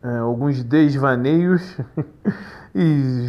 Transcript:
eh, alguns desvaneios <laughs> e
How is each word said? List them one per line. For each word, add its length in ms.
eh, 160
alguns 440
desvaneios 1160
<laughs> 500
e 540